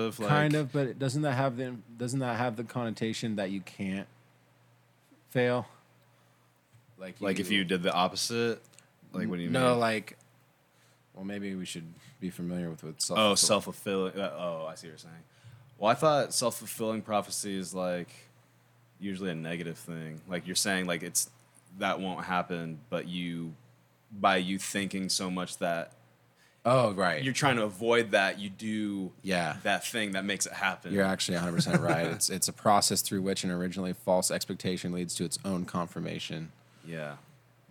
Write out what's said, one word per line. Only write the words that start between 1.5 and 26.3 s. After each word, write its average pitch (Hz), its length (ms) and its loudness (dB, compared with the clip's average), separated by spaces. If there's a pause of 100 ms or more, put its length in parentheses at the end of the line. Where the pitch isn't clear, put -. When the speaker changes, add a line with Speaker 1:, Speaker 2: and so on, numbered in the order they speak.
Speaker 2:
the, 127 200 -4 (200)
doesn't 123 240 -2
that 123 160 0
have 120 200 0
the 117 80 -4
connotation 113 720 -2
that 98 140 0
you 98 120 -4
can't 98 440 -4 (1200)
fail? 123 360 2 (1300)
Like 92 220 -14
Speaker 1:
Like, 98 200 0
if 92 100 -2
Speaker 2:
you 101 80 4
Speaker 1:
you 95 60 2
did 90 180 0
the 90 100 2
opposite? 110 680 0 (520)
Like, 107 160 -2
what 90 80 -2
do 87 60 -4
you 87 80 -2
Speaker 2:
No, 127 200 4
Speaker 1:
mean? 120 100 4
Speaker 2:
like, 110 380 0 (960)
well, 92 100 -12
maybe 98 300 -6
we 92 100 -6
should 85 220 -10 (340)
be 90 100 -4
familiar 87 400 -4
with 78 140 -12
what 78 160 -12
self-fulfill- 104 320 4
Speaker 1:
Oh, - 20 6
self-fulfilling. 95 840 2
Uh, 92 160 -2
oh, 82 300 -4
I 80 80 -10
see 87 140 -16
what - 40 -12
you're 78 60 -18
saying. 82 160 -18 (640)
Well, 101 120 4
I 123 40 6
thought 147 400 4
self-fulfilling 110 680 -2
prophecy 101 540 -2
is, 92 180 -6
like, 90 340 -2 (920)
usually 95 300 -4
a 82 40 -4
negative 82 420 -6
thing. 80 520 -10
Like, 87 180 -4
you're 90 100 -2
saying, 92 300 2
like, 87 160 0
it's, - 260 -2 (500)
that 95 220 2
won't 90 240 -4
happen, 85 540 -2 (120)
but 85 180 -4
you, 85 460 -6 (580)
by 98 240 4
you 92 220 0
thinking 95 500 -2
so 95 220 0
much 90 280 -4
that 85 340 -2 (720)